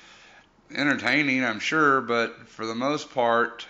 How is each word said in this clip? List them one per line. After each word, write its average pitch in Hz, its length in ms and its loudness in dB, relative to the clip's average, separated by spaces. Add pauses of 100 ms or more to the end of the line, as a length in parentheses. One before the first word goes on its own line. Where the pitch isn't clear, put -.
(720)
entertaining, 131 680 0
I'm 113 160 -2
sure, 147 400 2
but 117 480 -2
for - 180 -12
the 113 80 -6
most 139 400 -4
part, 117 560 0